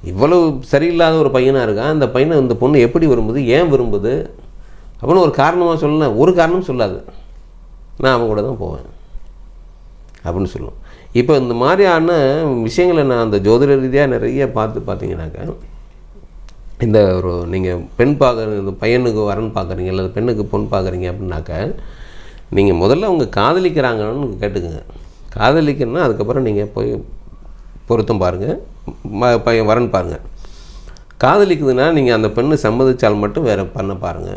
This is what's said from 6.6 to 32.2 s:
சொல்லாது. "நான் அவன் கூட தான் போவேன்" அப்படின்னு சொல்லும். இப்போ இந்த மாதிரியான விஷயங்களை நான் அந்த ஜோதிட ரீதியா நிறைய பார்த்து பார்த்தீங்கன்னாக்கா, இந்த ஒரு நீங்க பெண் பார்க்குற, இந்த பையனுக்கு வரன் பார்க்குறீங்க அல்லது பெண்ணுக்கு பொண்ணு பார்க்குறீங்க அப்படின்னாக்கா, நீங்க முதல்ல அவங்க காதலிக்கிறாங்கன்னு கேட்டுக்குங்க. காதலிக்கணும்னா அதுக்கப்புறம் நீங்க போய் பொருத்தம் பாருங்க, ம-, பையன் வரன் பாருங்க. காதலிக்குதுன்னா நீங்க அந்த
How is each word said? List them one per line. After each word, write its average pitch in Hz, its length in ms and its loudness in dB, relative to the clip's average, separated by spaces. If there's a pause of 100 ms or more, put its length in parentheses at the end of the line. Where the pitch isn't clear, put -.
சொல்லாது. 113 280 -2 (1000)
"நான் 131 160 2
அவன் 117 140 0
கூட 104 140 -2
தான் 120 160 -4
போவேன்" 80 300 -10 (1400)
அப்படின்னு 90 300 -4
சொல்லும். - 260 -12 (320)
இப்போ 123 240 2
இந்த 123 180 0
மாதிரியான 170 580 2 (500)
விஷயங்களை 160 420 2
நான் 123 200 2
அந்த 104 140 0
ஜோதிட 117 360 4
ரீதியா 135 340 2
நிறைய 127 440 0
பார்த்து 110 280 -4
பார்த்தீங்கன்னாக்கா, 87 640 -8 (1400)
இந்த 110 200 4 (160)
ஒரு 90 160 -2 (160)
நீங்க 92 220 -2 (260)
பெண் 139 240 2
பார்க்குற, 113 280 2 (120)
இந்த 98 200 -6
பையனுக்கு 117 460 0
வரன் 107 300 -4
பார்க்குறீங்க 92 320 -4
அல்லது 92 220 -2
பெண்ணுக்கு 107 360 -2
பொண்ணு 104 260 -4
பார்க்குறீங்க 92 360 -4
அப்படின்னாக்கா, 87 520 -6 (920)
நீங்க 98 240 2
முதல்ல 127 360 2
அவங்க 160 160 2
காதலிக்கிறாங்கன்னு 131 1040 0 (100)
கேட்டுக்குங்க. 95 420 -6 (520)
காதலிக்கணும்னா 143 680 0
அதுக்கப்புறம் 120 420 0
நீங்க 104 200 0 (100)
போய் 110 160 -4 (960)
பொருத்தம் 110 320 0
பாருங்க, 92 300 -2 (680)
ம-, 117 300 2
பையன் 113 220 2
வரன் 113 240 2
பாருங்க. 87 280 -2 (1040)
காதலிக்குதுன்னா 147 680 2
நீங்க 135 220 2
அந்த 110 140 2